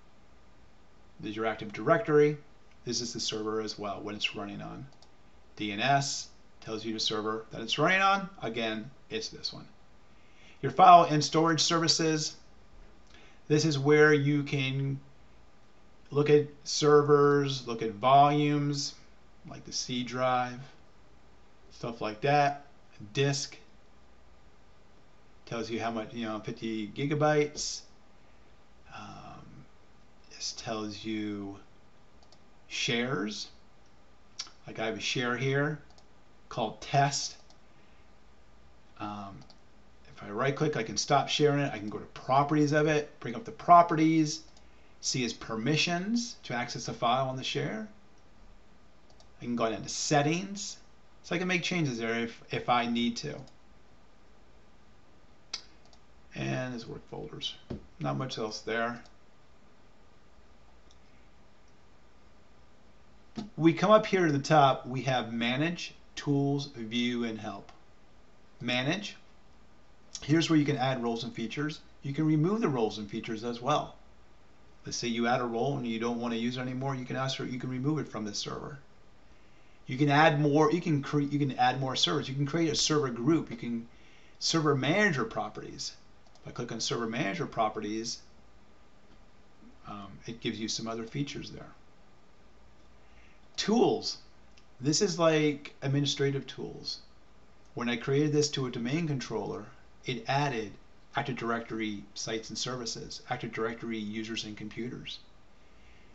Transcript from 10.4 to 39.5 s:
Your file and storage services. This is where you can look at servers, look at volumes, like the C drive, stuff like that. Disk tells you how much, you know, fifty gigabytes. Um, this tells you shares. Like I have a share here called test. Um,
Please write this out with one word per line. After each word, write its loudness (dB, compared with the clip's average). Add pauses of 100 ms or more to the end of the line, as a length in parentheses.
Your -2
file 12
and 4
storage 4
services. 2 (1120)
This 4
is 0
where 8
you 2
can -2 (1120)
look 4
at 8 (180)
servers, 6
look -4
at -2
volumes, 4 (560)
like -14
the -14
C -4
drive, 0 (1120)
stuff -8
like -6
that. 2 (480)
Disk -2 (1900)
tells -8
you -4
how -2
much, -6
you -6
know, -4
fifty -6
gigabytes. 0 (1120)
Um, -16 (880)
this -8
tells -8
you -6 (1120)
shares. -4 (1160)
Like -14
I -2
have -4
a -8
share -2
here 0 (680)
called -6
test. 0 (1600)
Um, -10 (680)